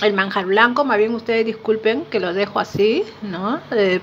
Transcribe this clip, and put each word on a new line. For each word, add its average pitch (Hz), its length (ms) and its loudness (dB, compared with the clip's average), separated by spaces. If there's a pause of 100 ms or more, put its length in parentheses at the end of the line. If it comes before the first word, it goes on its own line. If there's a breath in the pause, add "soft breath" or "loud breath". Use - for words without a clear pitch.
el 208 100 2
manjar 196 320 -2
blanco. 233 380 4
Más 240 140 0
bien 220 180 2
ustedes 226 300 0
disculpen 220 600 -2
que 220 140 -4
lo 180 140 -2
dejo 202 260 -2
así, 220 440 0 (180)
¿no? 202 380 -4 (120)
Eh, 190 320 2